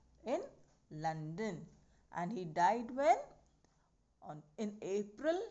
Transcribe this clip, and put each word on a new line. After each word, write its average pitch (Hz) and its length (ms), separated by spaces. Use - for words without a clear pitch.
in 277 160
London. 160 760
And 175 160
he 185 140
died 185 500
when? 294 220
On, 151 160
in 208 240
April 208 580